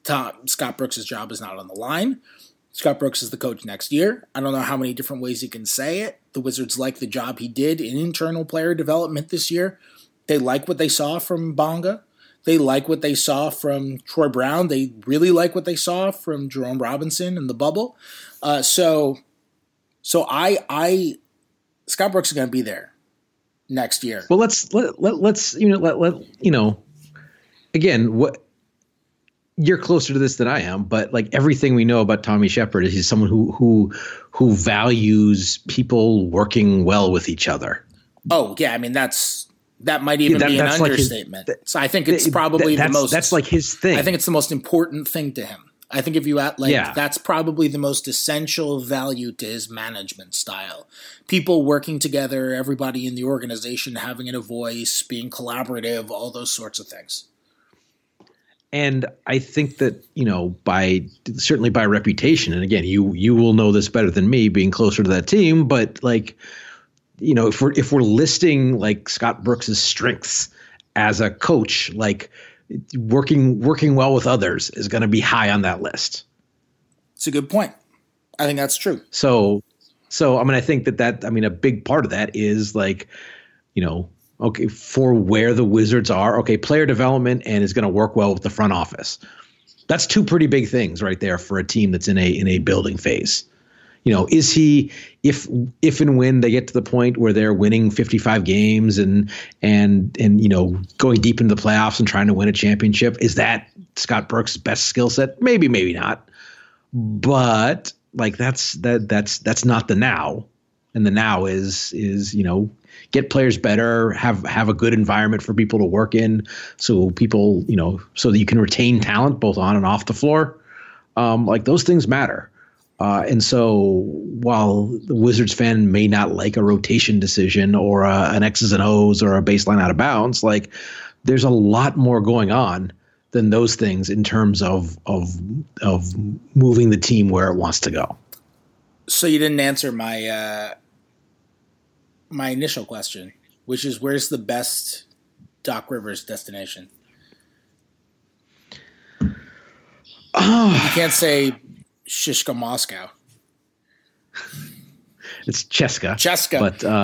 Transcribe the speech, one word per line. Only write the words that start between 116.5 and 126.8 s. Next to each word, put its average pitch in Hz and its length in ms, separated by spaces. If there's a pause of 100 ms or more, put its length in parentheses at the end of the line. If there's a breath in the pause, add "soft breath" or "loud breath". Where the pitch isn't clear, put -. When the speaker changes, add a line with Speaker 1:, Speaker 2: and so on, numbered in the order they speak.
Speaker 2:
so 95 340
people, 104 560
you 113 80
know, 90 260 (140)
so 120 160
that 104 80
you 104 60
can 113 140
retain 120 400
talent 131 400
both 98 180
on 98 180
and 98 100
off 104 200
the 107 80
floor. 156 440 (600 loud breath)
Um, 117 280
like, 110 200
those 170 180
things 175 240
matter. - 420 (500 soft breath)
Uh, 101 300
and 113 120
so 104 600 (400)
while 107 460
the 120 280
Wizards 117 380
fan 113 360
may 104 160
not 101 280
like 101 240
a 107 60
rotation 104 540